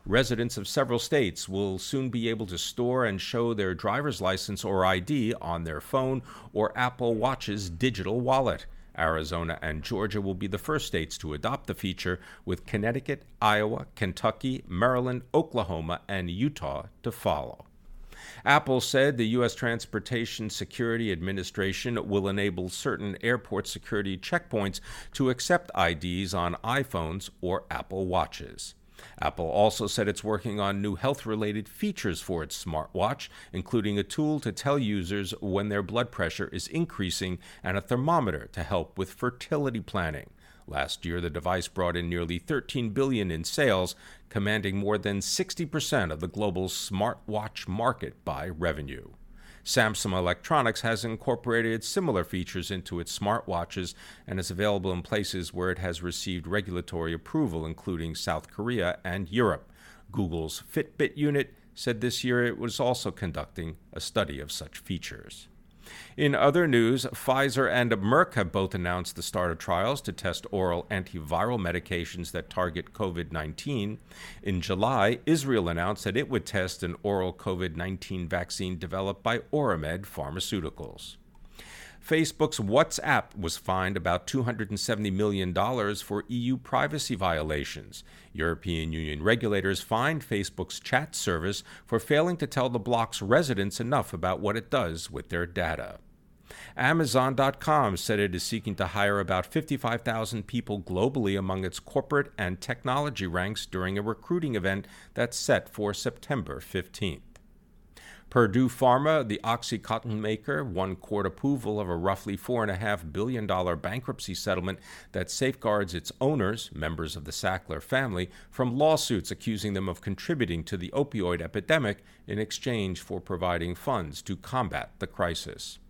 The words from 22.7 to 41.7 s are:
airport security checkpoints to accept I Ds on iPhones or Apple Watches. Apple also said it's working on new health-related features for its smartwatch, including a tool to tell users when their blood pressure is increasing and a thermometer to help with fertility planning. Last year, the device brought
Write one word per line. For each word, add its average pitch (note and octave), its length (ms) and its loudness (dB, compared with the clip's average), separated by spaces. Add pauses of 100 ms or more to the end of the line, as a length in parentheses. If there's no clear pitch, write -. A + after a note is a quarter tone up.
airport A#2 460 0
security G2 500 -2
checkpoints G2+ 600 -2 (340)
to C3 160 4
accept F3 460 2
I E2+ 180 4
Ds F2+ 400 -2
on F2 300 0
iPhones G2 640 -2 (120)
or F2+ 300 -2
Apple F#2+ 360 -4
Watches. - 680 -2 (460)
Apple E2 240 0
also G#2 400 4
said G2+ 220 2
it's - 160 -2
working G#2 360 -2
on G2 220 0
new G2+ 140 0
health-related G#2+ 720 -2
features A#2 500 -2
for E2+ 220 -2
its - 240 -8
smartwatch, F2+ 640 -2 (240)
including G2+ 460 0
a F#2+ 40 0
tool D3+ 360 0
to A2 120 -2
tell C#3+ 280 0
users G2+ 600 0
when G2 300 0
their G2+ 140 2
blood A2 260 0
pressure - 380 -2
is - 200 -6
increasing F#2+ 720 -2 (260)
and F#2 140 0
a G2 40 0
thermometer B2+ 720 2
to E2+ 100 -4
help E2+ 340 -2
with F#2+ 160 -4
fertility B2 680 -2
planning. D#2+ 500 -4 (340)
Last C#2 400 -4
year, E2+ 160 -2
the E2+ 80 -2
device F2 380 0
brought F2 280 0